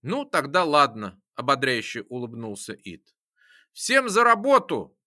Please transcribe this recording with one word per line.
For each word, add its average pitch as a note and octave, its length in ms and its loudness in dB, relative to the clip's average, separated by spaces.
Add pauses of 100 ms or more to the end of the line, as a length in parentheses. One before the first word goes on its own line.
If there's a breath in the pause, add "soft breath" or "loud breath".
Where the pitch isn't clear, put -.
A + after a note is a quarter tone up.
«Ну, C4 240 -6
тогда D#3+ 380 0
ладно», A#2+ 580 0 (120)
ободряюще B2 720 -2
улыбнулся A#2 640 -10
Ит. - 420 -18 (580 soft breath)
«Всем C4 380 0
за A3+ 140 4
работу!» A3+ 840 2